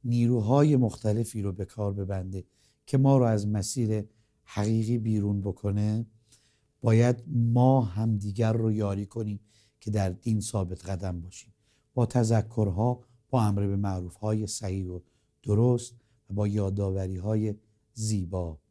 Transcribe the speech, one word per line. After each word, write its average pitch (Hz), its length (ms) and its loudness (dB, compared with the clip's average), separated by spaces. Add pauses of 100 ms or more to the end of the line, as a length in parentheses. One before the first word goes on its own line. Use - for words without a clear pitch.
نیروهای 120 720 4
مختلفی 110 640 0
رو 98 100 -4
به 95 120 -6
کار 101 280 -4
ببنده 95 520 -6 (420)
که 135 120 2
ما 135 200 6
رو 127 60 6
از 104 240 2
مسیر 107 560 -2 (400)
حقیقی 113 540 -2
بیرون 104 420 0
بکنه، 104 680 -2 (760)
باید 117 360 4 (100)
ما 123 540 4
همدیگر 107 720 -2
رو 113 200 0
یاری 104 340 -2
کنیم 107 340 -8 (400)
که 113 100 -8
در 101 200 0
دین 107 300 -2
ثابت 92 480 -6
قدم 90 320 -6
باشیم، - 320 -18 (420)
با 120 120 2
تذکرها، 113 1000 0 (260)
با 123 120 2
امر 101 240 0
به 101 100 -2
معروف‌های 101 720 -4
صحیح 95 400 -6
و 90 140 -10 (420)
درست 120 520 2 (360)
و 98 40 -8
با 104 140 0
یادآوری‌های 98 1080 -2 (400)
زیبا. 92 640 -4 (120)